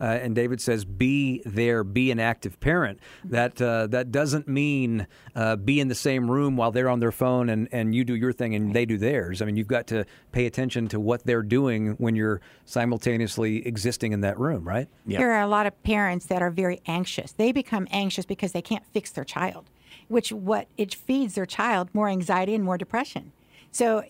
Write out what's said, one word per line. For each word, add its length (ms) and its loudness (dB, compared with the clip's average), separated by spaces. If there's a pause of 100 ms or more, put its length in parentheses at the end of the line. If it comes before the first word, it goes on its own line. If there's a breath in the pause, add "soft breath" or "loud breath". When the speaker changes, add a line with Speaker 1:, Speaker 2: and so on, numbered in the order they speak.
Speaker 1:
uh, 40 -6
and 320 0
David 240 0
says, 240 0
"Be 600 0
there, 380 0
be 300 2
an 80 0
active 400 -2
parent." 400 0 (240 loud breath)
That, 360 0
uh, 280 0
that 240 -2
doesn't 340 0
mean, 640 0 (260 loud breath)
uh, 220 0
be 240 2
in 80 0
the 80 -2
same 340 0
room 260 2
while 140 2
they're 180 2
on 120 2
their 100 4
phone 380 2
and, 240 0
and 200 0
you 120 4
do 100 -2
your 180 0
thing 220 -2
and 180 0
they 140 2
do 120 0
theirs. 440 0
I 40 -2
mean, 100 -2
you've 100 -2
got 220 -2
to 160 -2 (260 loud breath)
pay 160 0
attention 400 -2
to 140 -2
what 240 0
they're 180 2
doing 560 2
when 160 0
you're 260 0 (240 loud breath)
simultaneously 1040 0
existing 460 -2
in 80 0
that 180 0
room, 240 -2
right? 240 -4 (200)
Speaker 2:
Yeah. 120 -2
Speaker 3:
There 140 2
are 100 2
a 60 0
lot 180 2
of 160 -6
parents 440 0
that 140 0
are 100 2
very 360 -2
anxious. 460 -4
They 180 2
become 400 -2
anxious 360 -2
because 260 -4
they 100 -4
can't 300 -6
fix 180 -4
their 140 -8
child, 460 -6 (360 loud breath)
which 240 4
what 460 0
it 180 -2
feeds 400 0
their 120 0
child 460 2
more 160 2
anxiety 460 2
and 80 2
more 160 0
depression. 540 -4 (420 loud breath)
So 360 2